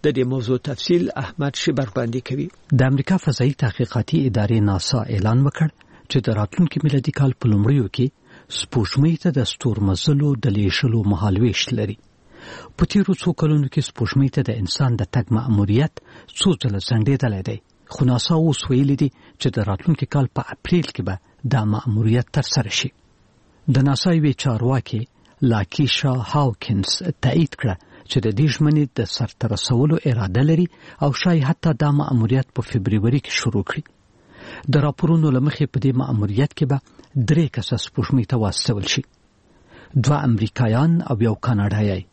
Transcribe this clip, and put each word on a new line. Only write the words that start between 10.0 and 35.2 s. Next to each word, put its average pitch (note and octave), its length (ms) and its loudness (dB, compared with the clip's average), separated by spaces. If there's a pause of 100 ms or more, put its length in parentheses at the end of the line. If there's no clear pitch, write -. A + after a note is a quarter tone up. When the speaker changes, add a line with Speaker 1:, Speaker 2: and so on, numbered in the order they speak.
Speaker 2:
د G#2 100 2
لېږلو G#2+ 460 0 (140)
مهالویش G#2+ 500 0 (140)
لري. G#2 180 -4 (800)
په E3+ 60 2 (100)
تیرو G3 260 2
څو F3 240 -2
کلونو D3+ 240 2
کې D3 220 -2
سپوږمۍ B2+ 460 0
ته C3+ 120 0
د A2+ 160 -4
انسان A#2+ 380 0
د F#2+ 140 -4
تګ A2 240 0
مأموریت A2 540 2 (460)
څو G3+ 160 2
ځله G2 240 -4
ځنډېدلی A2 680 0
دی، G#2+ 80 -8 (320)
خو - 180 -2
ناسا B2+ 320 2
اوس D#3+ 260 2
ویلي C#3 300 2
دي C#3+ 160 0
چې - 440 -8
د G#2+ 120 0
راتلونکي B2+ 380 -2 (100)
کال C3+ 200 2
په C3+ 60 -2 (120)
اپریل - 360 0
کې - 180 -8
به G2 80 -4 (380)
دا B2 80 2 (100)
مأموریت A2+ 640 0
ترسره C3 440 -2
شي. - 100 -4 (760)
د C3+ 200 4
ناسا C#3+ 240 2
یوې D3+ 220 2 (100)
چارواکي A#2+ 580 -2 (400)
لاکیشا B2+ 720 0 (200)
هاوکینز A2+ 580 0 (340)
تایید D3 360 2
کړه G2+ 140 0 (340)
چې - 160 -2
د - 20 2 (100)
دې D3+ 160 4
ژمنې D3+ 320 2 (140)
د G#2+ 120 -2
سرته - 420 -4
رسولو C#3 440 0 (120)
اراده G#2+ 400 0
لري E3+ 180 2 (360)
او C#3+ 60 2 (120)
شاید E3 260 2
حتی E3 340 0
دا D3 160 2
مأموریت C3 580 0
په A#2+ 140 -6
فبروري G#2+ 500 0
کې - 200 -8
شروع G#2 240 -2
کړي. - 200 -8 (880)
د D3+ 140 2
راپورونو D#3 500 2